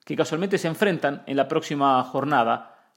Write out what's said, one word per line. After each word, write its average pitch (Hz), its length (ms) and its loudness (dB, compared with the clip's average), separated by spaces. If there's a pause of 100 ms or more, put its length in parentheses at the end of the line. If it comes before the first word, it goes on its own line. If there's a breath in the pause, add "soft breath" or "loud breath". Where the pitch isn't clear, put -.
que 151 120 -8
casualmente 175 420 -2
se - 80 -4
enfrentan 160 580 0
en 135 120 -6
la 135 100 2
próxima 143 560 0
jornada, 127 960 -2